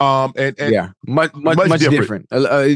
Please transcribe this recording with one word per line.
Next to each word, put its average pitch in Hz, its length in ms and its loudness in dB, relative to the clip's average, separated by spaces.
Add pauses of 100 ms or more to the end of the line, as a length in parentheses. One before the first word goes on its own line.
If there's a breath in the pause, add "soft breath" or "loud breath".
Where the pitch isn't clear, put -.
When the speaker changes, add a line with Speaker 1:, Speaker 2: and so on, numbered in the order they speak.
Speaker 1:
Um, 135 360 0
and, 135 220 -4
and 143 140 -2
Speaker 2:
Yeah, 90 160 -2 (180)
much, 147 280 0
much, 156 220 -2
Speaker 1:
much 185 120 2
Speaker 2:
much 165 120 2
Speaker 1:
different. 131 500 0
Speaker 2:
different. - 20 -14
Uh, 127 160 0
uh, 139 260 2